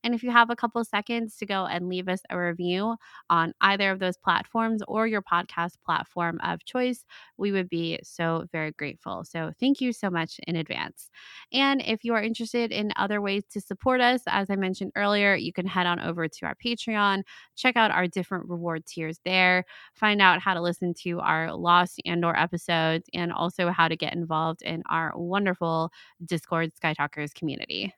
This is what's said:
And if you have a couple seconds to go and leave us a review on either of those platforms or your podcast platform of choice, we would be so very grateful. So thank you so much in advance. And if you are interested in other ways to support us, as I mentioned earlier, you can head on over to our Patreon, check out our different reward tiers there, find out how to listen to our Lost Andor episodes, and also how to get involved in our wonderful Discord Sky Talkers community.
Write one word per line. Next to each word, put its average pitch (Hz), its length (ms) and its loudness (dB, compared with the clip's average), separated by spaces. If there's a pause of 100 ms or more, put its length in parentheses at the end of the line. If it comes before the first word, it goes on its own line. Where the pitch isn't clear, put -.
And 240 120 0
if 226 80 -4
you 247 80 -2
have 233 180 8
a 240 60 0
couple 233 280 0
seconds 220 540 -2
to 214 80 -8
go 190 220 0
and 180 200 -2
leave 185 220 -2
us 185 120 0 (100)
a 175 80 -2
review 180 560 0 (340)
on 165 320 2
either 196 300 4
of 190 80 -2
those 185 180 0
platforms 226 720 0
or 220 180 0
your 214 160 0
podcast 175 520 -2 (120)
platform 170 580 -2
of 175 220 -4
choice, 247 400 -4 (320)
we 202 140 -2
would 185 180 -2
be 165 340 -4
so 165 480 -4
very 156 200 -6
grateful. 131 520 -10
So 165 360 -8
thank 269 200 2
you 247 140 -2
so 202 160 -4
much 165 380 -4
in 170 80 -2
advance. - 560 -6 (420)
And 277 320 2
if 220 180 -2
you 233 120 0
are 214 60 2
interested 226 500 -4
in 208 240 -2
other 202 260 -2
ways 196 300 -2
to 202 100 -6
support 254 400 0
us, 247 260 4
as 196 220 0
I 202 60 0
mentioned 190 400 -4
earlier, 202 400 4
you 156 180 -4
can 180 140 -2
head 180 180 0
on 175 140 0
over 165 280 -4
to - 200 -8
our - 80 -6
Patreon, 208 680 0 (340)
check 254 220 2
out 220 140 6
our 180 160 2
different 175 420 -4
reward 170 380 -6
tiers 160 360 -8
there, 180 420 4 (280)
find 208 260 2
out 180 220 8
how 190 140 0
to 170 60 -2
listen 175 420 0
to 170 160 -2
our 160 340 0
Lost 175 540 4
Andor 170 280 0
episodes, 165 800 0
and 170 180 -2
also 175 380 0
how 170 180 4
to 165 80 0
get - 200 -4
involved 160 480 -2
in 165 260 -6
our 160 260 -2
wonderful 175 760 0 (340)
Discord 165 500 -2
Sky 156 200 -2
Talkers 147 380 -4
community. 139 640 -6